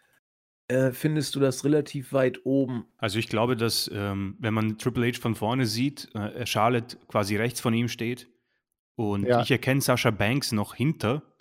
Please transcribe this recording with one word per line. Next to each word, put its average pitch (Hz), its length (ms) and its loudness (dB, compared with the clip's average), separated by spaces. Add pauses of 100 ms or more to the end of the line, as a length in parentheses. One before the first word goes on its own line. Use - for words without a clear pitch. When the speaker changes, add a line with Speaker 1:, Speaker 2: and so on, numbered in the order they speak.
(680)
Speaker 1:
äh, 131 240 2
findest 151 420 -2
du 139 60 -4
das 135 240 2
relativ 143 500 0
weit 131 320 0
oben. 127 400 0 (120)
Speaker 2:
Also 107 200 -2
ich 117 100 -2
glaube, 117 280 2
dass, 113 360 -2
ähm, 98 480 -4
wenn 110 140 0
man 110 240 0
Triple 120 320 0
H 120 100 -10
von 113 140 0
vorne 120 320 0
sieht, 123 480 -4
äh, 110 320 -6
Charlotte 117 520 0 (100)
quasi 104 280 0
rechts 120 240 -2
von 120 140 0
ihm 120 140 0
steht. 117 400 -8 (680)
Und 104 320 0
Speaker 3:
Ja. 120 100 6
Speaker 2:
ich 117 120 0
erkenne 131 300 2
Sasha 123 300 2
Banks 107 420 0
noch 104 220 -2
hinter, 139 680 -2